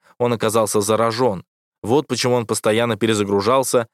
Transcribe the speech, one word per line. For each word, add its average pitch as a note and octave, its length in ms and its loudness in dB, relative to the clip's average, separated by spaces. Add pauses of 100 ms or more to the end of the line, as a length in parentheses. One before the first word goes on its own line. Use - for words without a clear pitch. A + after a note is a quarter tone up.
(180)
он A#2+ 140 0
оказался A2 480 0
заражён. A2 640 0 (380)
Вот C3 240 0
почему B2 280 -2
он A#2 120 -2
постоянно A2+ 500 0
перезагружался A2 960 0